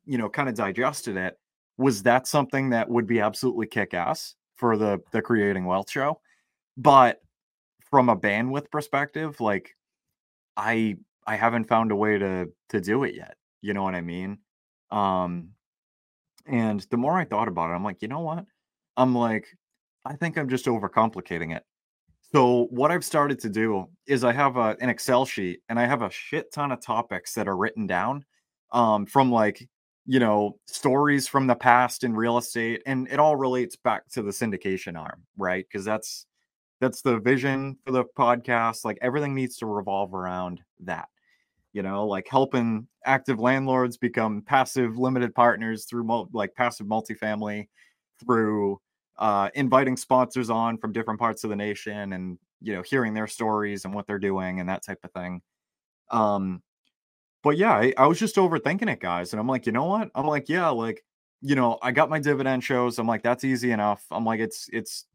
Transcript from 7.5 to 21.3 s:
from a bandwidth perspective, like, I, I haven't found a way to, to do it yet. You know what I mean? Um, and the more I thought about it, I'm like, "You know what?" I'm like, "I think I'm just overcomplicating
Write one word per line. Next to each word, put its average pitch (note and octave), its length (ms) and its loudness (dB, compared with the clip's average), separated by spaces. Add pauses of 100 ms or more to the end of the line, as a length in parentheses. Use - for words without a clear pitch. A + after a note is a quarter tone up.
from B2+ 280 4
a A2 80 6
bandwidth A#2 540 -2
perspective, D3 720 -6
like, G#2 360 -2 (800)
I, A2 400 0 (300)
I G#2+ 100 -4
haven't A#2 280 2
found A2+ 260 2
a G2+ 60 0
way G#2 220 2
to, F#2 320 -2 (200)
to G#2 100 0
do G#2+ 240 0
it - 120 -6
yet. - 200 -18 (260)
You G2+ 120 -4
know G2 80 -4
what F#2 140 -4
I F2 40 -4
mean? F2+ 380 -8 (520)
Um, F#2 600 -2 (960)
and A2+ 340 0 (100)
the B2 60 -2
more C#3+ 200 0
I E3+ 80 0
thought G#2+ 240 -2
about E2+ 220 -4
it, F2 40 -4
I'm F#2 100 -4
like, G2 180 -8
"You G#2+ 60 -8
know C#3+ 120 -8
what?" E3+ 240 -8 (520)
I'm B2+ 180 4
like, A2+ 320 0 (580)
"I C#3 100 -10
think E3 220 -4
I'm D3 120 -4
just B2+ 180 0
overcomplicating G2 920 0